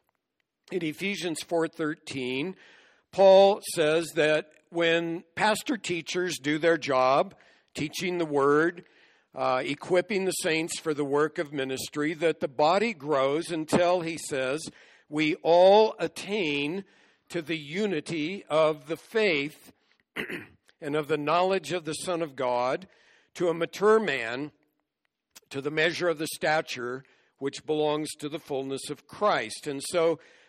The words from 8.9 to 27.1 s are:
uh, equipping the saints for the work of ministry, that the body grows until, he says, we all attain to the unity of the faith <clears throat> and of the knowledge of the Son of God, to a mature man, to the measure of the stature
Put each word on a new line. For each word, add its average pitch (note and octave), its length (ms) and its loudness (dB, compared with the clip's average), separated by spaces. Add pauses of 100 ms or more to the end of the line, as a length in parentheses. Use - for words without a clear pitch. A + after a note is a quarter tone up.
uh, C3 280 0
equipping F3+ 640 0
the F3+ 60 -2
saints D#3+ 480 -2
for D#3 160 -4
the C#3+ 100 -2
work D3 320 0
of D3+ 160 -6
ministry, C#3+ 640 -4
that D#3+ 240 0
the E3+ 80 -4
body E3 460 2
grows D3 580 0
until, F3 500 0
he E3 160 -6
says, C#3 500 -6 (420)
we D3+ 340 0
all F#3+ 560 8
attain E3 840 -4 (440)
to E3+ 140 -6
the E3 140 -6
unity E3 920 -4
of D3+ 380 2
the D#3+ 100 -6
faith E3+ 760 -2 (420)
<clears throat> - 640 -12
and D3 140 -6
of D3+ 120 -2
the D3+ 100 0
knowledge E3+ 540 0
of F3 140 -6
the D#3 80 -6
Son E3+ 300 -4
of C#3 120 -10
God, B2+ 520 -2 (480)
to F3 140 0
a E3 40 2
mature F#3+ 460 2
man, C3+ 520 -4 (1000)
to C3+ 100 -8
the C#3+ 80 -4
measure D#3 400 0
of D#3+ 80 -2
the D#3 160 -6
stature C3+ 720 -4 (340)